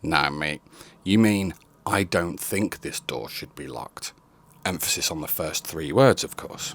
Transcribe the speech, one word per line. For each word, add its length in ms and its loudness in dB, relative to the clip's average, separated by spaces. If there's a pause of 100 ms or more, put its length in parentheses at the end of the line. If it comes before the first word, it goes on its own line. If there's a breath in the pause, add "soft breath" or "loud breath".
Nah, 280 2
mate. 320 -4 (420 loud breath)
You 160 6
mean, 340 4 (320)
I 180 2
don't 360 0
think 420 -2
this 180 -6
door 300 -6
should 260 -12
be 120 -12
locked. 460 -12 (520)
Emphasis 460 0
on 100 -4
the 60 -6
first 400 -4
three 240 -4
words, 320 6
of 140 -8
course. 380 -10